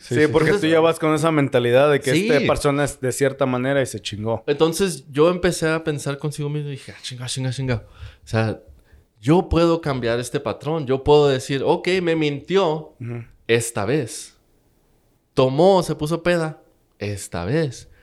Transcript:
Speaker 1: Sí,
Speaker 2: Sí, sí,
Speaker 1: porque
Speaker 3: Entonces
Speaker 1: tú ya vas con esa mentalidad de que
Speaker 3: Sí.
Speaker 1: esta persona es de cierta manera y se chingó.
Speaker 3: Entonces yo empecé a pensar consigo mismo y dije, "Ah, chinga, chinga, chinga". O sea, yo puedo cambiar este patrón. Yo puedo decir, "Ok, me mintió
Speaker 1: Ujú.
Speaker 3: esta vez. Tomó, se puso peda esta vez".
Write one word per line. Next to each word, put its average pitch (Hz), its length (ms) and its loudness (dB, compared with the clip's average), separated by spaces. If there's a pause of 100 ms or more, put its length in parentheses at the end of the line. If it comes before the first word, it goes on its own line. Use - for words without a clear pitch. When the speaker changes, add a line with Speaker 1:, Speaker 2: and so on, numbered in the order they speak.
Speaker 1:
Sí, - 120 -8
Speaker 2:
Sí, 151 80 2
sí, 151 40 6
Speaker 1:
porque 156 240 2
Speaker 3:
Entonces 196 180 2
Speaker 1:
tú 160 40 2
ya 165 80 4
vas 165 180 2
con 156 160 0
esa 156 160 0
mentalidad 131 600 4
de 139 100 2
que 135 120 0
Speaker 3:
Sí. 185 180 2
Speaker 1:
esta 254 160 2
persona 143 380 0
es - 160 -6
de 127 120 -2
cierta 135 340 0
manera 131 340 0
y 131 60 0
se 110 140 -10
chingó. 110 460 -6
Speaker 3:
Entonces 160 640 0
yo 151 200 4
empecé 175 400 -2
a 160 140 -2
pensar 143 340 -6
consigo 147 320 -6
mismo 147 180 -6
y 143 40 -10
dije, 123 200 -14
"Ah, - 80 -20
chinga, 123 260 -12
chinga, 131 240 -4
chinga". 120 340 -4 (380)
O - 40 -20
sea, 110 340 -2 (600)
yo 160 260 2
puedo 165 320 2
cambiar 120 400 -2
este 127 180 -6
patrón. 143 480 -6
Yo 131 160 0
puedo 147 260 6
decir, 131 360 0
"Ok, 170 240 0 (140)
me 165 120 0
mintió 156 840 -2
Speaker 1:
Ujú. 117 240 -10 (240)
Speaker 3:
esta 113 380 0
vez. 127 500 -4 (960)
Tomó, 160 500 4
se 151 120 -4
puso 165 280 -6
peda 165 380 -2 (380)
esta 95 480 -8
vez". 139 420 -4 (140)